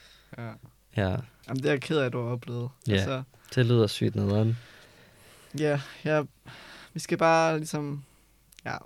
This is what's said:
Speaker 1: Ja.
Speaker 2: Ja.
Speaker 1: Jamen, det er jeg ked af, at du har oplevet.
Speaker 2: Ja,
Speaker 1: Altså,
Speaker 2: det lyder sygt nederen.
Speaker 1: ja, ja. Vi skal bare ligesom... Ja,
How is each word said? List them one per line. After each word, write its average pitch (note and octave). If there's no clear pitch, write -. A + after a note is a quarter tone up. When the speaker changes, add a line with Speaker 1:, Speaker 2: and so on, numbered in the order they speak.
Speaker 1:
Ja. A#2
Speaker 2:
Ja. G2
Speaker 1:
Jamen, C3
det C#3+
er D3
jeg C#3+
ked D#3
af, C#3
at A#2+
du C3
har A#2
oplevet. A#2+
Speaker 2:
Ja, A2
Speaker 1:
Altså, A2+
Speaker 2:
det B2
lyder A#2
sygt A2
nederen. G#2+
Speaker 1:
ja, D3
ja. D3+
Vi E3
skal E3+
bare E3
ligesom... D3
Ja, B2